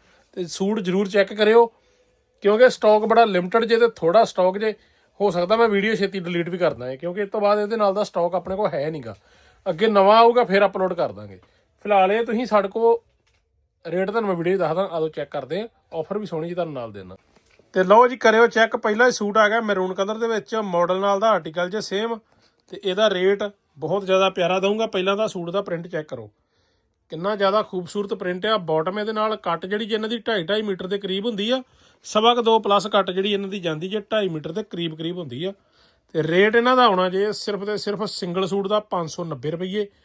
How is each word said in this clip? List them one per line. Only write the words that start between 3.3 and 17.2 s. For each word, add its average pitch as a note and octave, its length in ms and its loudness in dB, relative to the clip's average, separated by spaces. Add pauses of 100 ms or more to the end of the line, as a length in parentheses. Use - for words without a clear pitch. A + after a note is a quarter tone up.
ਜੇ A3+ 120 2
ਤੇ A#3 180 4
ਥੋੜਾ F3 280 4
ਸਟਾਕ F#3 340 0
ਜੇ। G#3+ 160 -4 (460)
ਹੋ G3+ 120 2
ਸਕਦਾ F3 240 0
ਮੈਂ A#3 120 6
ਵੀਡੀਓ G#3 280 0
ਛੇਤੀ F#3+ 240 -2
ਡਿਲੀਟ E3+ 300 -4
ਵੀ F#3 80 -6
ਕਰ E3 160 0
ਦਾਂ, B2 240 -8
ਕਿਉਂਕਿ F3 240 -8
ਇਸ - 80 -6
ਤੋਂ F#3 120 -4
ਬਾਅਦ G#3 180 2
ਇਹਦੇ G#3 160 -4
ਨਾਲ G3+ 180 2
ਦਾ G#3 100 -2
ਸਟਾਕ F3 320 -4
ਆਪਣੇ F#3 200 -6
ਕੋਲ G3 140 -2
ਹੈ D3+ 220 -4
ਨਹੀਂਗਾ। A#2+ 240 -12 (500)
ਅੱਗੇ F#3 220 0
ਨਵਾਂ G3+ 300 6
ਆਊਗਾ, A#3 260 6
ਫਿਰ G3 220 2
ਅਪਲੋਡ F#3+ 280 0
ਕਰ D3+ 180 -2
ਦਾਂਗੇ। G2 280 -18 (460)
ਫਿਲਹਾਲ G3 260 4
ਇਹ A3+ 140 0
ਤੁਸੀਂ A#3 200 -4
ਸਾਡੇ G3+ 220 2
ਕੋਲ A3+ 300 2 (880)
ਰੇਟ F3+ 240 -4
ਤੁਹਾਨੂੰ G#3+ 200 -2
ਮੈਂ F#3 80 -2
ਵੀਡੀਓ F3 180 0
'ਚ F#3+ 40 0
ਦੱਸਦਾ, E3+ 320 0
ਆਜੋ D#3+ 180 -4
ਚੈੱਕ D#3 220 -10
ਕਰਦੇ D3+ 300 -8
ਆ। A#3 60 -10 (260)
ਆਫਰ E3 240 -6
ਵੀ G#3+ 80 -8
ਸੋਹਣੀ E3 240 -8
ਜੀ F3 40 -10
ਤੁਹਾਨੂੰ E3+ 200 -6
ਨਾਲ A#2 180 -10
ਦੇਣਾ। F#2+ 240 -16 (580)